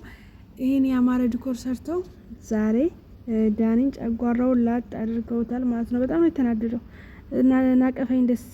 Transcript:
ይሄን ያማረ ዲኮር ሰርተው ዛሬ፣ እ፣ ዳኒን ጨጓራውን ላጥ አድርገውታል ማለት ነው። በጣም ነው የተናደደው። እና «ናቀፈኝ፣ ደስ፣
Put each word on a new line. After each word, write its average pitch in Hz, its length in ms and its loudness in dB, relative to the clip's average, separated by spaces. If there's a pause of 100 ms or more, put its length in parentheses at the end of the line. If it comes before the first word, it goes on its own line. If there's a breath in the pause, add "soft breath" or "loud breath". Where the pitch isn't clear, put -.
(580 loud breath)
ይሄን 262 280 2
ያማረ 254 420 2
ዲኮር 247 300 -4
ሰርተው 262 420 -4 (460)
ዛሬ፣ 214 320 0 (480)
እ፣ 220 160 0 (120)
ዳኒን 226 400 2
ጨጓራውን 240 680 0
ላጥ 233 340 0
አድርገውታል 233 680 -4
ማለት 233 240 -2
ነው። 247 120 -2
በጣም 294 180 0
ነው 339 100 4
የተናደደው። 233 520 -2 (500 loud breath)
እና 254 200 4 (220)
«ናቀፈኝ፣ 254 520 2
ደስ፣ 233 180 0 (100)